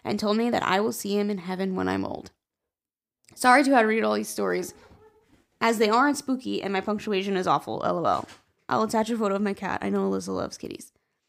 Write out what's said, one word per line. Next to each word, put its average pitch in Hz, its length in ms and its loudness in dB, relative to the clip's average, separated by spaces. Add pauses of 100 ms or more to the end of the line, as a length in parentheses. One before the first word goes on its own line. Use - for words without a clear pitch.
and 208 160 -2
told 208 160 2
me 233 140 2
that 233 120 0
I 185 180 2
will 226 120 0
see 202 260 -2
him 208 120 0
in 208 80 -4
heaven 185 360 -4
when 185 140 0
I'm 95 160 -2
old." - 280 -10 (1000)
Sorry 254 300 6
to 269 60 2
have 262 120 8
to 220 40 4
read 220 180 2
all 214 100 2
these 214 140 -4
stories, 185 460 -4 (840)
as 226 180 2
they 214 100 4
aren't 262 300 4
spooky 247 440 -4
and 196 100 -4
my 190 100 0
punctuation 202 540 -2
is 185 100 -2
awful, 147 380 0
L 175 160 0
O 165 40 -2
L. 90 240 0 (400)
I'll 220 140 0
attach 220 260 0
a 233 80 -2
photo 202 200 0
of 196 60 -2
my 202 120 0
cat. - 260 -6
I 196 80 -4
know 196 220 0
Alyssa 190 260 -4
loves - 220 -6
kitties. - 340 -14 (360)